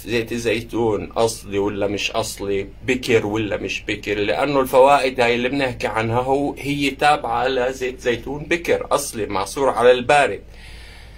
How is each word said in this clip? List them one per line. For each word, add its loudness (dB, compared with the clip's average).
زيت -2
الزيتون -2
أصلي -2
ولا 0
مش -4
أصلي، -4
بكر 2
ولا -2
مش -8
بكر؟ -4
لأنه 0
الفوائد 6
هاي 4
اللي 0
بنحكي -2
عنها 0
هو، 0
هي -2
تابعة 2
لزيت -2
زيتون -4
بكر 0
أصلي -2
معصور 0
على 6
البارد. 2